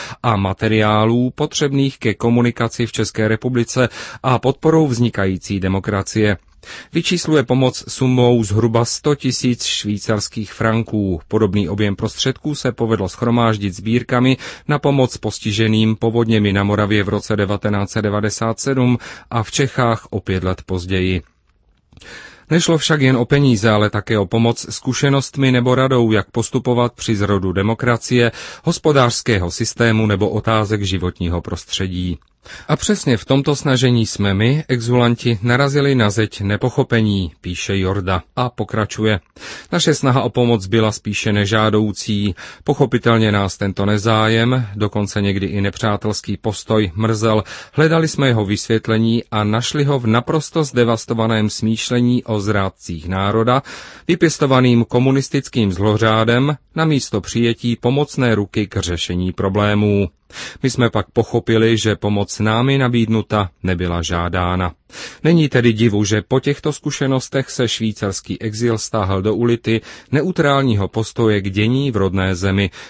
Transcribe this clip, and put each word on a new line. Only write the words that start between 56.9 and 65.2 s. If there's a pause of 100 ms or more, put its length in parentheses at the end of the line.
přijetí
pomocné
ruky
k
řešení
problémů. (560)
My
jsme
pak
pochopili,
že
pomoc
námi
nabídnuta (140)
nebyla
žádána. (500)